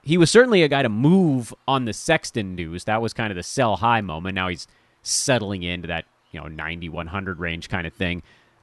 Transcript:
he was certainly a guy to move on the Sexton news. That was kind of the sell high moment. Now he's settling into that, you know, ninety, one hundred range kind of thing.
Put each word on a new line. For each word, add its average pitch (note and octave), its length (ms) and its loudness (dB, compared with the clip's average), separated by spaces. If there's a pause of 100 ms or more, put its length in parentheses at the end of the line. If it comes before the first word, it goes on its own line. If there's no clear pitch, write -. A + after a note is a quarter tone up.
he D#3+ 140 2
was D#3+ 140 6
certainly A3+ 320 8
a D3+ 40 6
guy C#3 140 2
to B2+ 80 2
move C3+ 640 2 (140)
on C3 180 0
the G#2+ 80 -4
Sexton A2 640 -2
news. E2+ 300 -8
That A2 160 0
was A2+ 120 -4
kind A2 180 -4
of F#2 40 -8
the F2 80 -6
sell A2+ 340 0
high A#2 240 2
moment. F#2 340 -6
Now F#2 120 -2
he's F2 200 -8 (360)
settling G#2 600 -2
into F2 240 -6
that, E2 180 -6 (260)
you D#2+ 80 -14
know, D2 80 -12
ninety, D#2+ 420 -8
one E2 180 -8
hundred F#2 320 -6
range E2+ 300 -6
kind F2+ 160 -4
of E2 80 -10
thing. F2 300 -4 (400)